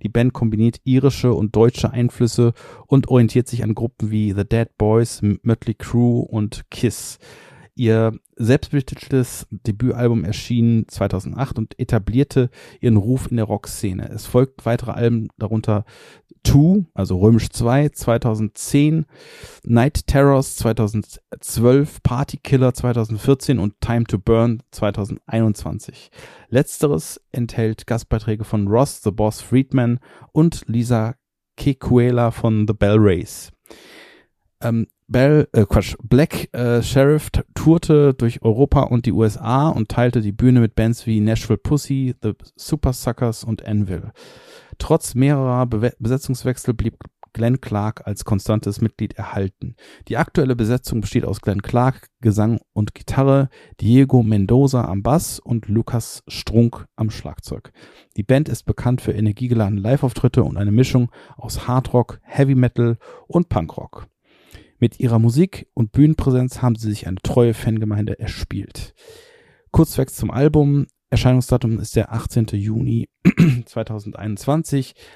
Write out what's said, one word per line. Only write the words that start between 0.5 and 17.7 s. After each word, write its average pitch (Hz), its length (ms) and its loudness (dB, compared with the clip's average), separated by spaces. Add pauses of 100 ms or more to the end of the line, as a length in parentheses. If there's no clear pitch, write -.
irische 131 500 2
und 104 220 -2
deutsche 113 360 2
Einflüsse 120 640 0 (340)
und 135 220 2
orientiert 120 380 4
sich 120 160 -6
an 107 120 -2
Gruppen 113 340 -6
wie 107 240 -2
The 98 120 -2
Dead 117 240 -2 (100)
Boys, 110 420 0
M-, 101 220 0
Mötley 113 320 -2
Crüe 120 500 0
und 107 460 -6
Kiss. - 480 -6 (560)
Ihr 113 420 0 (200)
selbstbetiteltes - 1120 -2
Debütalbum 117 720 -2
erschien 117 640 0
zweitausendacht - 720 -6
und 110 200 -8
etablierte 123 720 0 (300)
ihren 117 180 4
Ruf 120 320 -2
in 120 80 -2
der 110 80 0
Rockszene. 104 640 -8
Es - 160 -14
folgten - 400 0
weitere 117 260 -4
Alben, 117 360 -2 (100)
darunter 107 480 -2 (580)
Two, 165 500 4
also 92 240 -2
römisch 107 320 4
zwei, 131 400 0